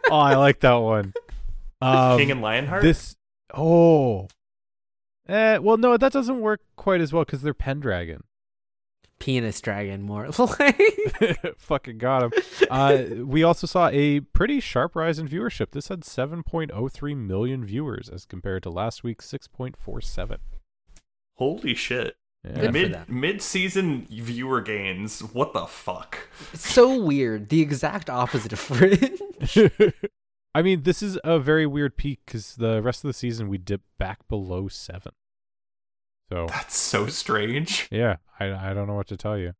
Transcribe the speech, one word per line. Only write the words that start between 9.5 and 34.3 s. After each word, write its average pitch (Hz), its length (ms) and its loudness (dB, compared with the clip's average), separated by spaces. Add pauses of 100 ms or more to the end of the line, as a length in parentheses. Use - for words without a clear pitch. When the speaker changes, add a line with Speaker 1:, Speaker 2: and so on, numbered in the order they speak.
Speaker 3:
dragon, 101 440 -6
more 104 240 -8
<laughs> 233 320 0
like. 285 200 4 (400)
Speaker 1:
<laughs> 180 380 -2
Fucking 131 400 -4
got 127 260 0
him. 117 80 -2 (380)
Uh, 135 340 4 (220)
we 143 160 2
also 170 240 4
saw 170 260 2
a 143 280 2
pretty 254 400 0
sharp 139 360 -2
rise 165 220 -2
in 156 100 -8
viewership. 139 440 -6
This 143 160 -10
had 180 160 -10
seven 151 400 -6
point 160 320 -6
oh 123 140 -4
three 143 260 -8
million 117 500 -4
viewers 113 440 -6
as - 160 -16
compared 95 380 -8
to 95 60 -10
last 98 340 -6
week's 117 240 -8
six - 200 -14
point 127 300 -12
four 113 220 -8
seven. - 400 -4 (1000)
Speaker 2:
Holy 143 360 -2
shit. - 440 -4 (280)
Speaker 1:
Yeah. - 100 -14
Speaker 3:
Good - 100 -2
for - 80 0
Speaker 2:
Mid-, 180 200 0
Speaker 3:
them. 82 140 -12
Speaker 2:
mid-season 180 1000 -2
viewer 120 500 -6
gains. 101 640 -6
What 110 320 -4
the 85 120 -4
fuck? - 640 -12 (260)
Speaker 3:
So 247 480 4
weird. 123 460 0
The 156 140 4
exact 151 480 -4
opposite 123 420 -2
of - 80 -8
<laughs> - 0 -
Fringe. 190 580 4 (360)
Speaker 1:
<laughs> 208 180 8 (840)
I 156 80 2
mean, 180 220 2
this 175 180 0
is 196 220 -6
a 165 160 4
very 156 260 2
weird 143 300 -2
peak 143 320 -4
'cause - 300 -12
the 113 240 0
rest 120 200 -4
of 147 60 -6
the 131 60 -4
season 113 340 -6
we 98 100 -4
dip 95 220 -6 (180)
back 95 300 -8
below 95 400 -6